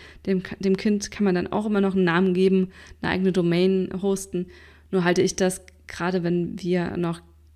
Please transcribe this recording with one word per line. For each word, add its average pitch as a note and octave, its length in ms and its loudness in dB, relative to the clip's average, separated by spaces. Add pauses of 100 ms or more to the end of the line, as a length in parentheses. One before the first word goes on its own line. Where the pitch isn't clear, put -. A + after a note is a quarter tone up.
(260)
dem, F#3+ 160 0 (160)
dem F#3+ 180 2
Kind G#3 360 -2
kann - 100 -4
man F#3+ 140 4
dann F3 160 -4
auch G#3+ 140 -2
immer G#3 140 0
noch G3 140 0
einen F#3+ 80 2
Namen F3+ 320 2
geben, F#3 380 2 (280)
eine - 120 -2
eigene F#3 180 2
Domain F3+ 600 2 (120)
hosten. F#3+ 440 -4 (440)
Nur F#3 140 0
halte F3 180 2
ich - 140 0
das, F#3 260 -2 (240)
gerade F3 380 -4
wenn F3 360 -2
wir F3 360 -2
noch E3+ 240 -4 (360)